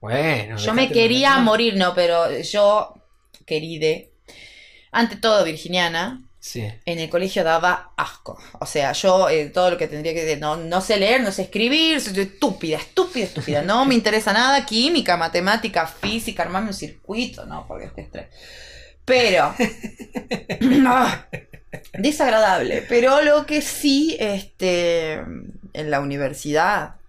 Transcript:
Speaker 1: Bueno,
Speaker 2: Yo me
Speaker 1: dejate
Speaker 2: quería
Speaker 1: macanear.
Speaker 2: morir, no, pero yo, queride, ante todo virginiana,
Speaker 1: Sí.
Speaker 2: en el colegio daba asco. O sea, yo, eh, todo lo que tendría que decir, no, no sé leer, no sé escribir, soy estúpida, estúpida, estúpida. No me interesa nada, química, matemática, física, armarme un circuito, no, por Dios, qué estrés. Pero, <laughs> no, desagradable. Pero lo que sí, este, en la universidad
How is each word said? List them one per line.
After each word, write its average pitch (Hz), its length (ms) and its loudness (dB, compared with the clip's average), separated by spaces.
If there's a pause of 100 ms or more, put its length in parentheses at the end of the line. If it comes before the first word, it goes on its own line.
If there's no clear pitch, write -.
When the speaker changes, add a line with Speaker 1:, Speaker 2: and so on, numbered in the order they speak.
Speaker 1:
Bueno, 117 560 -2
Speaker 2:
Yo 151 180 -2
me 254 80 2
Speaker 1:
dejate 254 180 2
Speaker 2:
quería 247 280 4
Speaker 1:
macanear. 269 160 4
Speaker 2:
morir, 220 320 2
no, 180 180 2
pero 170 460 2
yo, 208 540 2 (500)
queride, 160 680 -4 (800)
ante 233 240 0
todo 214 280 4
virginiana, 170 800 -4 (180)
Speaker 1:
Sí. - 220 -10 (220)
Speaker 2:
en 170 140 -6
el 160 100 -8
colegio 190 340 -2
daba 165 540 0
asco. - 420 -8 (220)
O - 60 -8
sea, 139 260 -2
yo, 185 380 4
eh, 151 180 0
todo 180 220 2
lo 175 80 -2
que 160 100 -4
tendría 151 240 -6
que 165 140 -4
decir, 151 160 -2
no, 151 160 -2
no 170 240 -2
sé 208 160 0
leer, 226 240 4
no 202 100 -2
sé 196 120 -6
escribir, 277 580 0
soy 190 180 -4
estúpida, 190 560 -2
estúpida, 320 480 -2
estúpida. 147 380 -4
No 220 240 2
me 269 80 4
interesa 214 400 2
nada, 262 320 2
química, 233 500 2
matemática, 180 680 0
física, 202 560 -6
armarme 185 260 -4
un 196 60 -8
circuito, - 720 -10
no, - 200 -14
por - 140 -14
Dios, - 140 -16
qué - 80 -14
estrés. - 240 -16 (800)
Pero, 196 480 4 (540)
<laughs> - 520 -8
no, 254 460 4 (880)
desagradable. 220 960 2
Pero 262 320 6
lo 294 240 4
que 302 160 0
sí, 294 580 0
este, 175 920 -2
en - 760 -12
la 139 100 0
universidad 143 960 -2 (120)